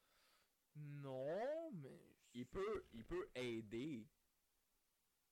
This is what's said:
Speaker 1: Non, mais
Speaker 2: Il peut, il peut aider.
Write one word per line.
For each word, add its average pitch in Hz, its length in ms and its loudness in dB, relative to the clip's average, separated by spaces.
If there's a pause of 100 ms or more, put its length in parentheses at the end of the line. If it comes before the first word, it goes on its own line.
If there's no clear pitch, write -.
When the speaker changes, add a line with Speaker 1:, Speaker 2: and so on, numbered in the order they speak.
(760)
Speaker 1:
Non, 151 1000 0
mais 143 260 -6 (360)
Speaker 2:
Il 120 100 -2
peut, 196 480 2
il 113 100 -6
peut 175 300 0
aider. 117 720 2 (1300)